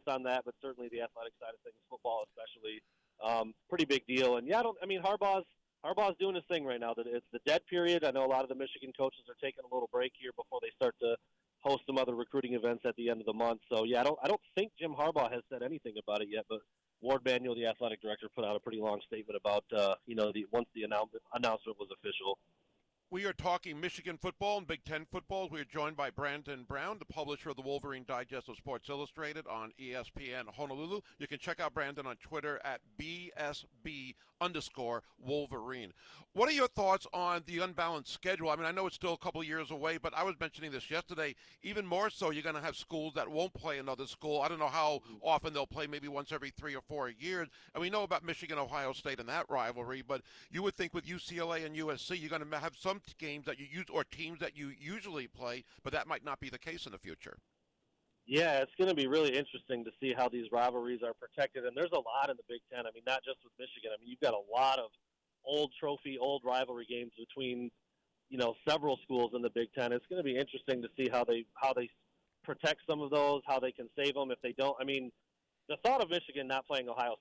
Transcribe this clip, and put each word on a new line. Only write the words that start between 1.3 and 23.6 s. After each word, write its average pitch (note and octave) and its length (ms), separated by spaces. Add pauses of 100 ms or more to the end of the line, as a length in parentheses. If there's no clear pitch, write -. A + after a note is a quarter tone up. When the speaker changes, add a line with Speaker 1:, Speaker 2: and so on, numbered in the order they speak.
Speaker 1:
side A2+ 120
of A2+ 80
things, A2+ 140 (140)
football A2+ 420
especially, A2 500 (400)
um, A2+ 320 (160)
pretty E3+ 140
big C#3 240
deal. B2+ 300
And A#2+ 100
yeah, G#3+ 140
I - 20
don't, A3 180
I F#3 40
mean, F#3+ 160
Harbaugh's G3 440 (380)
Harbaugh's F#3+ 360
doing F#3+ 160
his E3 140
thing D#3+ 160
right B2 140
now. A#2 140
That A#2 140
it's A#2+ 260
the A#2+ 120
dead D#3 240
period. F3 340
I C#3 80
know C3+ 140
a - 20
lot C3 160
of B2+ 60
the C3 60
Michigan C3 420
coaches C3+ 300
are B2 140
taking C3+ 280
a B2 40
little A#2+ 180
break B2 280
here B2+ 160
before B2 260
they A#2 140
start B2 260
to A#2 140 (440)
host C#3 260
some C3+ 120
other B2+ 180
recruiting B2 380
events A#2+ 320
at A#2 100
the A#2 140
end A2+ 120
of G#2+ 40
the G#2+ 80
month. A#2 280 (100)
So, A2 140
yeah, A#2+ 160
I - 20
don't, D3+ 200
I C#3+ 40
don't G#3 140 (140)
think G#3+ 240
Jim D#3 140
Harbaugh D3 380
has A#2+ 180
said A#2+ 140
anything C3+ 380
about G#2 200
it G#2 80
yet, G#2+ 200
but A2 100 (420)
Ward B2+ 240
Manuel, B2 300
the A#2 100
athletic A2 360
director, G#2+ 340
put A#2 100
out G#2 100
a G#2 40
pretty A2+ 200
long G#2+ 280
statement G#2+ 320
about, G#2 240 (120)
uh, G2 200 (100)
you A#2 100
know, G#2+ 180
the, G#2 180
once A#2+ 240
the A2+ 60
annou-, G#2+ 260 (260)
announcement A2 460
was G2+ 120
official. G2 460 (720)
Speaker 2:
We F#3+ 140
are F#3+ 80
talking F3 460